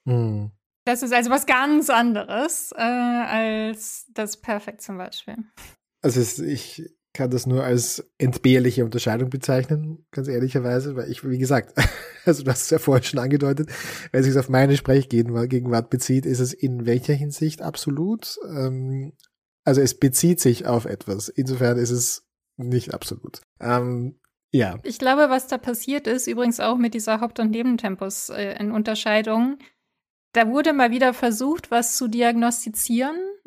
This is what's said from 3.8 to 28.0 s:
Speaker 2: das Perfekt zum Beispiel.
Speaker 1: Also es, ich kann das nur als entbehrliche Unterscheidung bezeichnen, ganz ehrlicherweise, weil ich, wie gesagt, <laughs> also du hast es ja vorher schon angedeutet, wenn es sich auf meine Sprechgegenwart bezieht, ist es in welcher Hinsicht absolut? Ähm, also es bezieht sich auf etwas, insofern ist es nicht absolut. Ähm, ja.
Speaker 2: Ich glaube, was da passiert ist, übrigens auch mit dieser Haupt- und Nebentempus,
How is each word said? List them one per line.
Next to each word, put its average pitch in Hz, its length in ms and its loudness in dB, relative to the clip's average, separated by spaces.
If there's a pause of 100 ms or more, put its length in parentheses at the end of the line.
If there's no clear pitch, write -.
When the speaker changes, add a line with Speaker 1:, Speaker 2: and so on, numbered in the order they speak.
Speaker 2:
das 214 260 -6
Perfekt 208 420 -8
zum 190 160 -12
Beispiel. 196 400 -12 (640)
Speaker 1:
Also 123 160 2
es, 117 180 0
ich 147 460 -8 (300)
kann 127 180 -2
das 127 160 -2
nur 127 160 2
als 123 560 -2
entbehrliche 127 640 4
Unterscheidung 117 460 -2
bezeichnen, 143 800 -2
ganz 135 160 -6
ehrlicherweise, 127 680 0
weil 127 140 -8
ich, 131 180 -8
wie 127 120 -2
gesagt, 131 360 2
<laughs> - 500 0
also 143 180 2
du 131 80 2
hast 127 120 0
es - 60 -4
ja 160 80 4
vorher 135 260 4
schon - 160 -2
angedeutet, 139 520 0 (400)
wenn 127 80 2
es 135 80 4
sich 135 100 4
auf 131 120 0
meine 139 280 6
Sprechgegenwart 120 1120 2
bezieht, 131 360 0
ist 131 140 0
es 127 140 0
in 123 320 -4
welcher 127 280 2
Hinsicht 147 480 -4
absolut? 170 760 -4 (100)
Ähm, 135 640 -6 (520)
also 139 160 6
es - 180 2
bezieht 170 400 4
sich 120 280 2
auf 117 180 0
etwas, 101 420 -6
insofern 127 500 0
ist 120 120 0
es 120 380 -2 (280)
nicht 123 380 -2
absolut. - 480 -12 (180)
Ähm, 123 600 -2 (340)
ja. 110 300 2
Speaker 2:
Ich - 160 -8
glaube, 269 300 4
was 262 180 0
da 262 100 -4
passiert 262 480 -4
ist, 247 220 -2
übrigens 240 320 0
auch 226 180 0
mit 233 160 2
dieser 220 260 -2
Haupt- 233 200 -6
und 220 100 2
Nebentempus, 214 800 -2